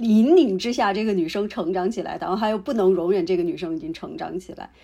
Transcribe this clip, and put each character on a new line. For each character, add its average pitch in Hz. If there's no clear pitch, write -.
引 226
领 233
之 240
下， 220
这 214
个 220
女 170
生 208
成 180
长 185
起 226
来， 165
然 165
后 180
她 220
又 214
不 226
能 196
容 175
忍 185
这 180
个 175
女 170
生 165
已 -
经 160
成 156
长 165
起 -
来。 -